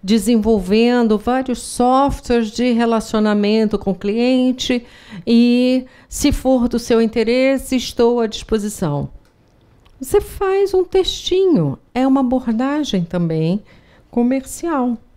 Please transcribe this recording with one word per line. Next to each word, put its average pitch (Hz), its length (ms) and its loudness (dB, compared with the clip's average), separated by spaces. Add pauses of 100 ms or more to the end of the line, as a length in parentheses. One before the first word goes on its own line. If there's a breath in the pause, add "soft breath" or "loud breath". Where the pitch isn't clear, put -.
desenvolvendo 220 1160 2
vários 254 420 -2
softwares 247 880 0
de 247 220 0
relacionamento 214 1040 0
com 196 120 -4
o 185 40 -2
cliente 247 880 0 (420 loud breath)
e, 240 580 4 (240 loud breath)
se - 240 0
for 254 360 0
do 240 100 -2
seu 226 240 2
interesse, 247 720 0
estou 240 440 0
à 226 60 0
disposição." 202 840 -4 (920)
Você 392 200 0
faz 392 540 -2
um 370 100 2
textinho, 349 920 0 (160)
é 254 120 0
uma 269 140 2
abordagem 254 840 -2
também 170 580 -2 (480 soft breath)
comercial 254 880 -2 (180)